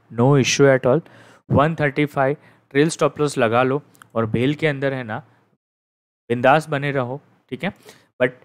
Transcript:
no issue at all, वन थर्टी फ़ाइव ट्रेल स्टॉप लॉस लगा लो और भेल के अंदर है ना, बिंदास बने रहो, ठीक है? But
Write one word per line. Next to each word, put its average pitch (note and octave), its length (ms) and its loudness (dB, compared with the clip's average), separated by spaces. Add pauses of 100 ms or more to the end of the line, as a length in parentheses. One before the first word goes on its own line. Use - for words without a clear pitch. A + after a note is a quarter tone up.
(100)
no A#2+ 160 0 (140)
issue C3 280 2
at C3 180 2
all, C3 140 2 (500)
वन C#3+ 240 2
थर्टी D3 320 -2
फ़ाइव C#3 300 -2 (340)
ट्रेल D3 180 2
स्टॉप D3+ 320 -2
लॉस D3 180 -2
लगा A#2 240 2
लो C3 180 -2 (340)
और A2+ 120 -2
भेल A#2 280 -2
के D#3 120 -4
अंदर C#3 280 -4
है B2+ 100 -8
ना, A2 140 -8 (1120)
बिंदास C3 380 2
बने C#3+ 240 -4
रहो, C3 280 -4 (320)
ठीक C3 120 -8
है? G3+ 80 -6 (500)
But B2+ 80 2 (140)